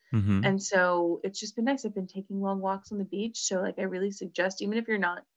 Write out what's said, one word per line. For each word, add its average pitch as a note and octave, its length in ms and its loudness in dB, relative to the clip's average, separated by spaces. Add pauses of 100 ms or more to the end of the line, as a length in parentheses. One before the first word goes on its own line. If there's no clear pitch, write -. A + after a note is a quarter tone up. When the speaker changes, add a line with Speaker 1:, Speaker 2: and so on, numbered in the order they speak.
(120)
Speaker 1:
Mm-hmm. G2 320 4
Speaker 2:
And G3 180 4
so F3+ 600 4
it's G3 160 -4
just G#3 160 -8
been A#3 100 0
nice. C4+ 220 2
I've G3+ 80 -4
been F#3+ 140 -4
taking G3 320 -6
long G3 200 0
walks G3 300 -4
on G#3 80 -4
the G3 60 -2
beach. G#3 340 -4
So, F#3 220 -2
like, F#3+ 180 -2
I G3 40 -4
really F#3+ 280 -2
suggest, F#3 520 -4
even G3+ 160 0
if A3+ 100 -2
you're A3 100 2
not F3+ 240 0 (140)